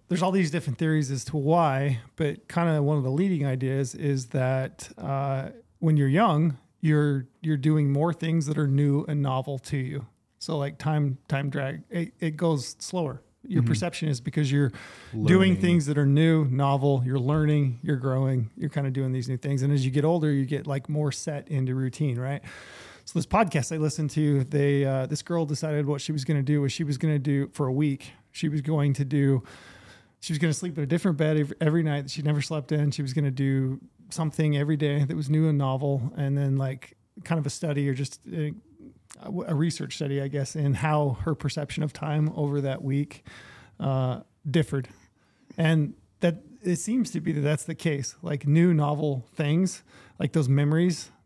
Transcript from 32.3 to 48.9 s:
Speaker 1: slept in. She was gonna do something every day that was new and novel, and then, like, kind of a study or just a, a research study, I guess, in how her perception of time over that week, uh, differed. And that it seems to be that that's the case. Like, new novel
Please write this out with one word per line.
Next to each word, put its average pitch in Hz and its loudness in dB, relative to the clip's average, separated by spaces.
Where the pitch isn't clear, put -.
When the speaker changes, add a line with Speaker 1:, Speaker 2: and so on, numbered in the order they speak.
Speaker 1:
slept 143 -4
in. 147 2
She 147 -4
was 131 -4
gonna 143 0
do 135 0
something 156 0
every 147 0
day 143 2
that 143 -2
was 147 -4
new 156 4
and 147 2
novel, 135 0
and 139 0
then, 139 0
like, 131 -6
kind 165 0
of 139 -2
a 139 -2
study 143 -2
or 135 0
just 135 -8
a, 156 -4
a 170 0
research 151 -2
study, 139 -2
I 139 -4
guess, 139 -4
in 143 0
how 147 0
her 160 0
perception 147 -6
of 151 -4
time 151 -2
over 143 -2
that 135 -4
week, 139 -4
uh, 131 0
differed. 139 0
And 160 2
that 170 0
it 180 0
seems 226 -2
to - -4
be 160 -2
that 147 0
that's 147 0
the 165 -8
case. 143 -2
Like, 147 -4
new 165 6
novel 147 0